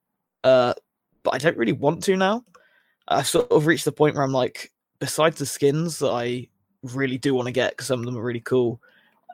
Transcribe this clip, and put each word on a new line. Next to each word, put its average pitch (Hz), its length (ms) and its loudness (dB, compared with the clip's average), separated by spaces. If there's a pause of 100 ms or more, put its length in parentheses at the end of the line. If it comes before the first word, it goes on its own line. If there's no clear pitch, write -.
(440)
uh, 123 280 6 (500)
but - 120 0
I 131 40 -2
don't 147 200 0
really 117 140 2
want 147 320 0
to 190 120 2
now. 196 280 0 (640)
I've 127 200 0
sort 165 240 0
of 151 140 4
reached 170 180 2
the 143 80 0
point 147 220 2
where 143 100 -2
I'm 135 80 -2
like, - 400 -4 (280)
besides 156 380 -2
the 143 80 -4
skins 151 520 0
that 127 120 0
I 120 380 -4 (340)
really 131 360 -4
do 139 160 0
wanna 123 180 -2
get, 120 240 -2
'cause - 100 -12
some 127 140 -2
of 120 60 -6
them 123 100 -6
are 107 60 -8
really 120 180 -6
cool, 120 400 0 (540)